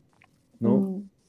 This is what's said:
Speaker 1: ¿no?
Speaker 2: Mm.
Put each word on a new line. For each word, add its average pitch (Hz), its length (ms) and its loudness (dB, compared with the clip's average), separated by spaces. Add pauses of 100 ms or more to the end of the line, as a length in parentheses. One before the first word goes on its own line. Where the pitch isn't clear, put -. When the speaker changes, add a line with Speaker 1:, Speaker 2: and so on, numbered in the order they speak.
(580)
Speaker 1:
¿no? 202 220 2
Speaker 2:
Mm. 196 300 -6 (180)